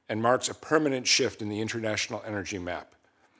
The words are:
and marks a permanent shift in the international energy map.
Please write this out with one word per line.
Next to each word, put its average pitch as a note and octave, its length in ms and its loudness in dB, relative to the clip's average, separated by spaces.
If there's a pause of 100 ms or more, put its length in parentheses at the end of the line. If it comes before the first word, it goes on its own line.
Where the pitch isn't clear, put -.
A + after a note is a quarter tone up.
and A2 120 -2
marks B2 280 4
a G#2 60 -4
permanent C#3+ 520 2
shift A2+ 360 2
in G#2 60 -4
the G#2 120 -4
international A2 640 -4
energy G#2 320 -6
map. F2 360 -8 (460)